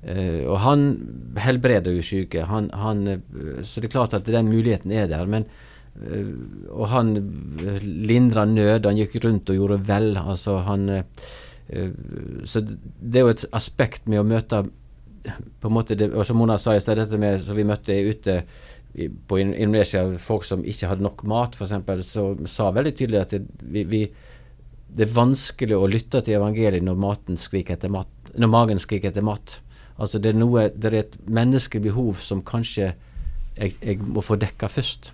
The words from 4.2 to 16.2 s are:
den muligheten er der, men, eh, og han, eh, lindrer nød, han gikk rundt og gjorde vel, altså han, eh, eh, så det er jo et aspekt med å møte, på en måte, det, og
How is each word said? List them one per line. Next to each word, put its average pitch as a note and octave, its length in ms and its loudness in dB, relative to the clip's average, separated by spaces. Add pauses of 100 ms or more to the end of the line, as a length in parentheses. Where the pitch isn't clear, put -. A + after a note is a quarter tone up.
den A2+ 240 4
muligheten A2 420 2
er G#2 160 2
der, D#2+ 160 -2
men, G#2+ 220 -2 (480)
eh, G2 340 -8 (400)
og A2+ 180 -4
han, A#2 240 4 (440)
eh, G2 260 -4
lindrer A2 640 4
nød, G#2+ 400 4
han G#2 140 4
gikk G#2+ 240 -2
rundt G#2+ 260 2
og F#2+ 80 2
gjorde G2+ 220 4 (100)
vel, G#2 260 4
altså F#2+ 460 -2
han, G2 260 0
eh, F#2+ 380 -4 (420)
eh, F#2 220 -6 (560)
så A2 160 -2
det A2 580 -4
er B2 60 8
jo A2+ 80 6
et - 100 -6 (140)
aspekt - 480 -2
med G#2+ 160 2
å G#2 80 2
møte, A2+ 320 0 (960)
på A2+ 100 -4
en A2 60 2
måte, A2+ 240 0
det, G#2+ 160 2
og G#2+ 100 2